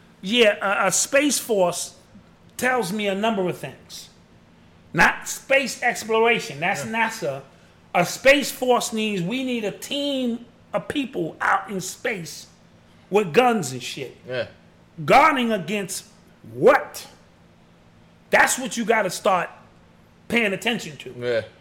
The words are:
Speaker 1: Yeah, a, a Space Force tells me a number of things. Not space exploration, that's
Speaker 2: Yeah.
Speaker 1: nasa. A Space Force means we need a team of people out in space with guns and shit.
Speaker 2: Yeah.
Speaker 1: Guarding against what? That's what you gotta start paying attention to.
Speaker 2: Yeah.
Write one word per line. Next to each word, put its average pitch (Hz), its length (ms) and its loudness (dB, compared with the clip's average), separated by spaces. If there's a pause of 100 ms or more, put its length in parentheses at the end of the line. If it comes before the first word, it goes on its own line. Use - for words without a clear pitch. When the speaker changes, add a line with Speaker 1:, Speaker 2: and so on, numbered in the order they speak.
(240)
Speaker 1:
Yeah, 214 300 4 (300)
a, - 20 4
a 180 60 2
Space 277 480 2
Force - 560 0 (600)
tells 240 360 0
me 214 160 -2
a 190 60 0
number 196 340 0
of 156 100 -4
things. - 500 -16 (840)
Not 196 360 2
space - 540 -2
exploration, 220 800 0
that's 170 260 -2
Speaker 2:
Yeah. 110 60 -8
Speaker 1:
nasa. 170 500 -4 (500)
A 175 140 2
Space 269 460 4
Force 247 400 0
means 214 280 -2
we 233 220 -4
need 240 220 -2
a 190 80 -2
team 269 760 -4 (260)
of 202 140 -4
people 220 540 -6
out 196 300 0
in 190 100 -6
space - 680 -8 (640)
with 190 220 2
guns 214 400 4
and 123 100 -10
shit. - 340 -10 (120)
Speaker 2:
Yeah. 120 180 -4 (580)
Speaker 1:
Guarding 254 460 6
against 196 540 -6 (500)
what? - 520 4 (1200)
That's 240 300 4
what 247 160 -8
you 226 80 -4
gotta 208 260 2
start 185 400 0 (800)
paying 214 240 0
attention 185 460 -4
to. 127 200 -16
Speaker 2:
Yeah. 120 220 0 (200)